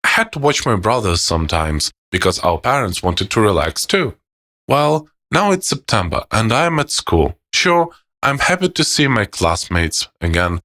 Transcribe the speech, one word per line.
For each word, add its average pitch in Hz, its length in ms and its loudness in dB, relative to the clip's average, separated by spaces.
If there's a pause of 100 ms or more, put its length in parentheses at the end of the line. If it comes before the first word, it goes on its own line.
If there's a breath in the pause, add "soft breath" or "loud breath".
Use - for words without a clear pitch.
I - 60 0
had 226 240 0
to 156 60 -8
watch 143 260 0
my 117 120 2
brothers 104 440 2
sometimes, 80 720 -2 (180)
because 92 280 0
our 87 200 0
parents 120 440 -2
wanted 90 280 -2
to 113 100 0
relax 85 440 2
too. 175 300 0 (520)
Well, 151 420 0 (220)
now 202 200 2
it's 190 180 -2
September 104 600 -2
and 110 220 0
I 151 140 2
am 165 120 -2
at - 140 -4
school. - 440 0 (160)
Sure, 170 360 2 (340 loud breath)
I'm 139 160 0
happy 180 300 0
to 160 160 -2
see 143 240 2
my 110 160 2
classmates 85 800 -2 (140)
again 87 440 0